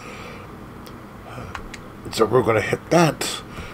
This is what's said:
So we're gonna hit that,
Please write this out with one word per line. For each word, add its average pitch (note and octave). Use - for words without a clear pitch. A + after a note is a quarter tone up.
So A2
we're A#2+
gonna G#2+
hit -
that, D#3+